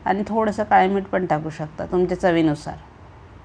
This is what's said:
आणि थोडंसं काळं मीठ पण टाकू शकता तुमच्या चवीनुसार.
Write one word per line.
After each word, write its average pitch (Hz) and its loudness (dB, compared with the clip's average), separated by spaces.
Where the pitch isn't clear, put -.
आणि 196 0
थोडंसं 220 -2
काळं 190 4
मीठ 196 0
पण 185 -2
टाकू 156 -2
शकता 156 -10
तुमच्या 180 0
चवीनुसार. 160 2